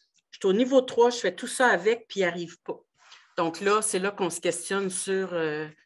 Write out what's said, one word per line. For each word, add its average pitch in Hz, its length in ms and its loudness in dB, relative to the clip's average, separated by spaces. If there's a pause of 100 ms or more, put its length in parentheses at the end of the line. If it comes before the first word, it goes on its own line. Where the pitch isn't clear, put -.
(300)
Je - 80 -20
suis - 80 -2
au 190 60 4
niveau 254 280 4
trois, 247 300 4
je 240 80 -4
fais 180 160 -2
tout 240 140 -10
ça 254 180 2
avec, 214 420 2
puis 196 120 -6
il - 20 0
n'y 175 60 2
arrive 170 340 -8
pas. » - 160 -10 (580)
Donc 165 240 -2
là, 208 220 2
c'est 208 160 -2
là 196 140 -2
qu'on 180 180 -2
se 165 100 -8
questionne 190 500 -2
sur, 190 440 -4
euh, 156 320 -4 (200)